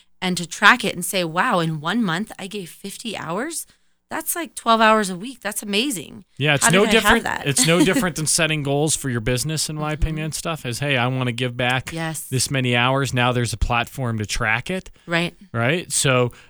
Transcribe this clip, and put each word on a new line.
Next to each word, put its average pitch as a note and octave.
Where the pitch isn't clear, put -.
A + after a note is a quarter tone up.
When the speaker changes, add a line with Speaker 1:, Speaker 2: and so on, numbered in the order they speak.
Speaker 1:
and F#3
to E3+
track A3+
it F#3+
and F3+
say, F#3+
"Wow, F3+
in D#3+
one F#3
month F#3
I G3
gave F#3+
fifty G3+
hours? G3+
That's -
like E4
twelve A3+
hours G#3+
a F#3
week. A3+
That's G#3
amazing. G3+
Speaker 2:
Yeah, D3
it's C3+
Speaker 1:
How -
Speaker 2:
no F#3+
Speaker 1:
did -
I G#3+
have A3
Speaker 2:
different. A3
Speaker 1:
that?" -
Speaker 2:
It's C#3
no E3+
Speaker 1:
<laughs> -
Speaker 2:
different F#3+
than D#3
setting D#3
goals C#3+
for C#3
your A#2+
business, B2+
in D#3
my D3+
Speaker 1:
Mm-hmm. D3+
Speaker 2:
opinion, D#3+
and D3+
stuff, E3
is, A#2+
"Hey, C#3
I A#2+
wanna B2+
give A#2+
back B2+
Speaker 1:
Yes. D#3+
Speaker 2:
this -
many B2+
hours." C3
Now B2
there's A#2+
a -
platform A#2+
to G#2+
track A2+
it. F#3
Speaker 1:
Right. E3+
Speaker 2:
Right? E3
So, B2+